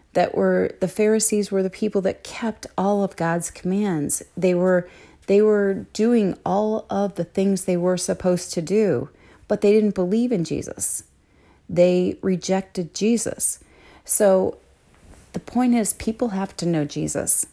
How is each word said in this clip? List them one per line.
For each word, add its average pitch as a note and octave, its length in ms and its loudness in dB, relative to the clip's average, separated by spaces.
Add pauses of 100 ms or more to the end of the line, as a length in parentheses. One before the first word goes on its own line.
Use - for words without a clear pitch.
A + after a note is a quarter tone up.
(140)
That - 200 2
were, F#3 460 2
the F#3 80 0
Pharisees G#3 640 0
were G3 100 2
the F#3+ 80 -2
people G#3 320 -2
that F#3+ 220 -4
kept - 420 -8 (120)
all G3+ 260 2
of F#3+ 120 -4
God's E3 360 -2
commands. F3+ 720 -2 (120)
They F3+ 200 2
were, F3+ 340 2 (380)
they G3+ 140 6
were G3+ 520 2
doing A3 520 2
all G#3+ 440 -2
of G3 260 -2
the E3+ 100 -4
things G3 400 -2
they F3+ 120 0
were F3+ 200 0
supposed F3+ 560 -2
to E3+ 80 -4
do, E3 480 0 (380)
but - 140 -2
they G#3 120 6
didn't G#3+ 220 4
believe G#3+ 360 0
in F#3 120 0
Jesus. - 600 -6 (640)
They F3+ 520 2
rejected F#3+ 720 -4
Jesus. - 680 -2 (460)
So F#3+ 520 2 (760)
the - 60 -10
point A#3+ 360 0
is, A3 180 0
people A3 360 -4
have F#3+ 280 -4
to F#3 80 -6
know D#3+ 200 0
Jesus. - 680 -4